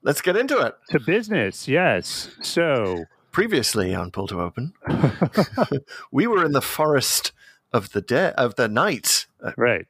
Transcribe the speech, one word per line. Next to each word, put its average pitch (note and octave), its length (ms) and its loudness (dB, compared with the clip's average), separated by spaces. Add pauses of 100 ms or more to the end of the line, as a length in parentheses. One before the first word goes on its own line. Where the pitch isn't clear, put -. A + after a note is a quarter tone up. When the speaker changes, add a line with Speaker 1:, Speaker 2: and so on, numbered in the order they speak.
Speaker 1:
Let's C#3+ 180 0
get F3+ 160 2
into C4 240 2
it. A#2 140 0 (160)
Speaker 2:
To D#3 100 2
business, F3 680 -2
yes. C3+ 640 0 (120)
So A2+ 640 0 (280)
Speaker 1:
Previously A#2 600 0
on F2+ 160 -4
Pull G2 180 -6
to F#2+ 120 -4
Open, A#2 320 -6 (140)
Speaker 2:
<laughs> - 340 0 (460)
Speaker 1:
<laughs> - 440 -8
we D3+ 160 2
were G#3 180 2
in D3+ 80 0
the C#3 100 2
forest - 720 0 (400)
of G2+ 200 -2
the G#2 80 -2
de-, C#3+ 380 0
of A#2+ 180 0
the A#2 120 2
night. B2+ 580 0 (160)
Uh, A#3+ 140 -8
Speaker 2:
Right. A2+ 340 0